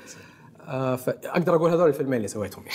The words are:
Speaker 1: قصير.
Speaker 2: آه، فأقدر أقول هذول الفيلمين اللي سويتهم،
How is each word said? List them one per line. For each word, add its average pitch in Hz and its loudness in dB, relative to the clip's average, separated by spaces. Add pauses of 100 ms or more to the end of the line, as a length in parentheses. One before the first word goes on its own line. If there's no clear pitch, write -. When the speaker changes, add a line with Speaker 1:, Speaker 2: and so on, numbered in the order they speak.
Speaker 1:
قصير. - -18 (460)
Speaker 2:
آه، 131 -2
فأقدر 170 0
أقول 165 4
هذول 175 4
الفيلمين 139 2
اللي 107 -2
سويتهم، 95 -8 (120)